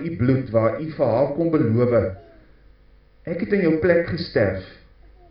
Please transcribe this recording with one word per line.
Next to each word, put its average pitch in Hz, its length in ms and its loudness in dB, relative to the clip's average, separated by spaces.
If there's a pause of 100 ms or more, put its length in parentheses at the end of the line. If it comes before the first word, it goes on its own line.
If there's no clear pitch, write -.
u 160 120 -6
bloed 123 340 0
waar 110 320 2
u 156 80 -8
vir 151 160 -2
haar 120 280 2
kom 165 160 0
beloof, 113 680 2 (1080)
"Ek 170 160 -8
het - 120 -4
in 202 80 2
jou 160 180 2
plek 170 280 2
gesterf. 101 580 -2 (680)